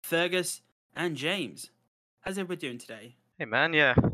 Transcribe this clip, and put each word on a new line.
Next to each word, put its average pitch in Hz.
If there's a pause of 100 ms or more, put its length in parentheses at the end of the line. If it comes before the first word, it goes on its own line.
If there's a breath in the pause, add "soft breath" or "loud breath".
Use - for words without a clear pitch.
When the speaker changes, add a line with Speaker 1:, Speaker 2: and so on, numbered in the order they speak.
Speaker 1:
Fergus, 175 (340)
and 160
James. 151 (500)
How's 190
everybody 175
doing 123
today? 117 (220)
Speaker 2:
Hey, 143
man, 135
yeah, 147 (200)